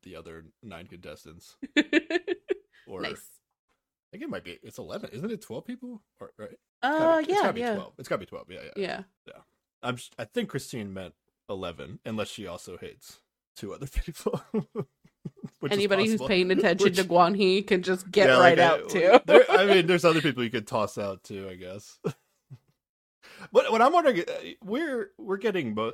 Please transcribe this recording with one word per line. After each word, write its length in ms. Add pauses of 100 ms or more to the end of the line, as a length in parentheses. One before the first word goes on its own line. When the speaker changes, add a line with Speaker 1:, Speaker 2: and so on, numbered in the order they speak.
Speaker 1:
the 140
other 280 (180)
nine 240
contestants." 760
Speaker 2:
<laughs> 40 (1200)
Speaker 1:
Or 160
Speaker 2:
Nice. 100
Speaker 1:
I 1000
think 120
it 60
might 140
be, 180
it's 160
eleven. 340
Isn't 180
it 120
twelve 240
people? 340 (200)
Or, 180
right? 140
It's 60 (240)
Speaker 2:
Uh, 160
Speaker 1:
gotta 200
be, 60
it's 120
Speaker 2:
yeah, 60
Speaker 1:
gotta 100
be 80
Speaker 2:
yeah. 140
Speaker 1:
twelve. 240
It's 100
gotta 120
be 60
twelve. 240
Yeah, 140
yeah. 120
Speaker 2:
Yeah. 260 (240)
Speaker 1:
Yeah. 140 (420)
I'm 140
s-, 220
I 60
think 240
Christine 460
meant 180 (380)
eleven, 560
unless 220
she 180
also 320
hates 420 (360)
two 180
other 120
<laughs> 180
people. 360 (1200)
Which 120
is 60
Speaker 2:
Anybody 260
who's 80
Speaker 1:
possible. 160
Speaker 2:
paying 220
attention 440
to 80
Speaker 1:
Which 80
Speaker 2:
Guan 260
He 240
can 220
just 280
get 200
Speaker 1:
Yeah, 80
Speaker 2:
right 180
Speaker 1:
like, 20
Speaker 2:
out, 260
Speaker 1:
I, 40
Speaker 2:
too. 380
Speaker 1:
there, 240
I 160
mean, 200
there's 200
other 160
people 200
you 80
could 160
toss 300
out, 280
too, 260
I 60
guess. 460
<laughs> 120 (1400)
But 180
what 120
I'm 100
wondering, 280
uh, 120 (320)
we're, 540
we're 180
getting 380
mo-, 200